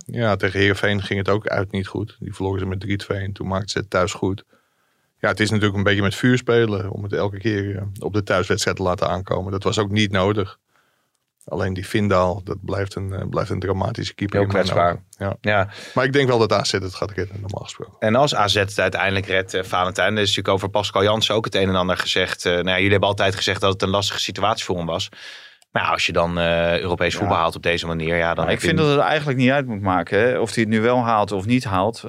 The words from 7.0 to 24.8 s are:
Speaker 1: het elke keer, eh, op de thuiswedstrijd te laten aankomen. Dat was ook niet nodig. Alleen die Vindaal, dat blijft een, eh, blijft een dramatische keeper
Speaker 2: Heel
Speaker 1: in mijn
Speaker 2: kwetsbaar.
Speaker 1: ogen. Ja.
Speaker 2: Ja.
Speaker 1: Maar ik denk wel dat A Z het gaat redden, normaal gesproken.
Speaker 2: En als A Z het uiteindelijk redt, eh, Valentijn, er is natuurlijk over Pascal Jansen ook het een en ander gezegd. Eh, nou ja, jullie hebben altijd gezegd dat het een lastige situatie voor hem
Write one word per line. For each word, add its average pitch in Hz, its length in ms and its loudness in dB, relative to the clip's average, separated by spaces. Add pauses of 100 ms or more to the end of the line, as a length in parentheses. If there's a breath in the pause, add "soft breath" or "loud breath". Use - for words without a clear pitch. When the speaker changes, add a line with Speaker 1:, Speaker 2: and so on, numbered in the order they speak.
Speaker 1:
het 101 100 -6
elke 98 240 -2
keer, 101 400 -2
eh, 98 40 -6 (180)
op - 140 -6
de 104 100 0
thuiswedstrijd 92 540 0
te 95 60 -2
laten 90 260 0
aankomen. 92 420 -2
Dat 98 120 -4
was 95 160 0
ook 104 120 -2
niet 104 200 2
nodig. 98 460 0 (880)
Alleen 95 280 -4
die 92 140 -6
Vindaal, 95 560 2
dat 92 180 -8
blijft 95 340 -6
een, 95 180 -6
eh, 95 160 -6
blijft 82 200 -2
een 101 100 -4
dramatische 95 560 -2
keeper 98 240 -2
Speaker 2:
Heel 101 80 4
Speaker 1:
in 98 60 0
mijn 92 100 2
Speaker 2:
kwetsbaar. 87 280 2
Speaker 1:
ogen. - 140 -8 (120)
Ja. 98 240 -4
Speaker 2:
Ja. 104 260 2 (260 loud breath)
Speaker 1:
Maar 131 120 2
ik 135 80 0
denk 139 140 4
wel 123 100 4
dat 107 140 4
A 101 120 2
Z - 80 -2
het 95 240 -4
gaat - 160 -4
redden, 95 300 -6
normaal - 220 -8
gesproken. - 360 -16
Speaker 2:
En 110 160 2
als 139 200 4
A 104 120 4
Z 98 80 2
het 101 240 2
uiteindelijk 95 460 2
redt, 95 280 0
eh, 92 100 -2
Valentijn, 92 520 0
er 107 60 0
is 101 60 2
natuurlijk 98 280 0
over 98 140 -2
Pascal 98 340 0
Jansen 104 320 2
ook 110 100 0
het - 100 -8
een 95 140 2
en 92 60 2
ander 90 220 2
gezegd. - 480 -2
Eh, 92 60 2
nou 87 160 0
ja, 92 80 0
jullie 95 160 2
hebben 101 180 4
altijd 101 260 0
gezegd - 260 -2
dat 98 120 2
het 95 80 -4
een 98 80 0
lastige 101 300 0
situatie 101 460 -2
voor 92 120 -4
hem 85 80 -6